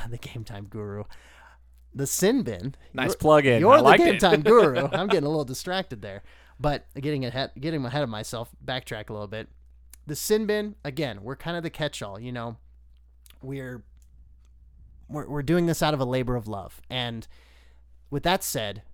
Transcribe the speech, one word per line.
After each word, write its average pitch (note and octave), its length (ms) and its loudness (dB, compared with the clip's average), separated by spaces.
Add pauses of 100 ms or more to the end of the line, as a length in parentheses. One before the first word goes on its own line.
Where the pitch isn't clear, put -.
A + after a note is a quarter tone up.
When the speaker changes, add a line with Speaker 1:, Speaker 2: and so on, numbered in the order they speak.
Speaker 1:
the A#2+ 80 -8
Game - 280 -12
Time G2+ 240 -14
guru, G#2 340 -10 (920)
the C3+ 140 -4
Sin A3 360 2
Bin. A2+ 320 -8 (180)
Speaker 2:
Nice C3 160 -2
Speaker 1:
You're, - 80 0
Speaker 2:
plug D3+ 280 6
in. A#2+ 140 6
Speaker 1:
you're G#3 140 8
Speaker 2:
I D4 40 12
Speaker 1:
the D#4 60 6
Speaker 2:
liked A3 200 10
Speaker 1:
Game - 120 4
Speaker 2:
it. - 60 -2
Speaker 1:
Time D#3+ 200 4
Speaker 2:
<laughs> - 20 0
Speaker 1:
guru. D#3+ 460 6
I'm - 180 -2
getting D3 180 2
a D3 40 0
little D3+ 140 0
distracted C3 580 -8
there, G2+ 220 -14 (380)
but D3 240 -2 (160)
getting C#3 240 -4
ahead, B2 340 -6
getting D3+ 240 -4
ahead C3+ 200 -4
of B2 60 -4
myself. A2 540 -10
Backtrack B2+ 460 -8
a A2+ 40 -10
little G#2 140 -10
bit. G#2+ 220 -10 (580)
The D3 80 -8
Sin G#3+ 300 0
Bin, G#3 300 -4 (100)
again, C3 380 -6
we're B2+ 120 -10
kind E3+ 220 -8
of E3 60 -8
the E3 60 -8
catch-all. A2 520 -8
You B2 100 -10
know, A#2 240 -10 (880)
we're, C3 420 -12 (1300)
we're, D3 180 -10
we're D3 160 -6
doing E3+ 220 2
this E3 180 0
out D3+ 100 2
of C#3+ 60 0
a C3 60 -2
labor B2 320 -2
of A2 100 -10
love. G2 420 -10
And A#2+ 380 -8 (800)
with C#3+ 140 -6
that F3+ 200 0
said G#2+ 400 -6 (100)